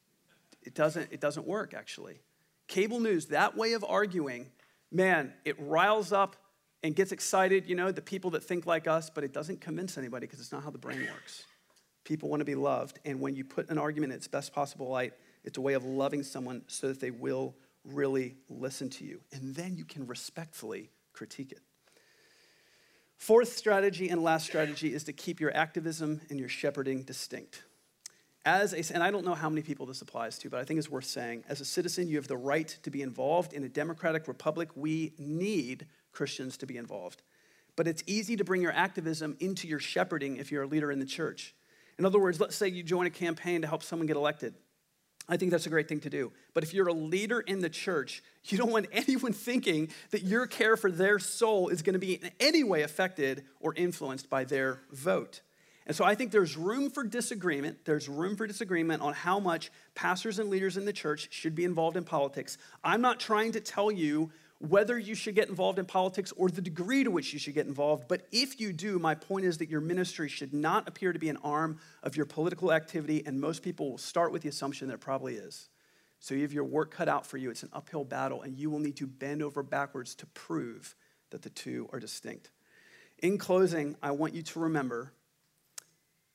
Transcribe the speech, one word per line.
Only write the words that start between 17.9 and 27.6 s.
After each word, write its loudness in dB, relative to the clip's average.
listen -6
to -12
you, -12
and -8
then -6
you -10
can -10
respectfully -10
critique -12
it. -18
Fourth 6
strategy 2
and 2
last 4
strategy 0
is -4
to -8
keep -8
your 2
activism -2
and -6
your -6
shepherding -2
distinct. -12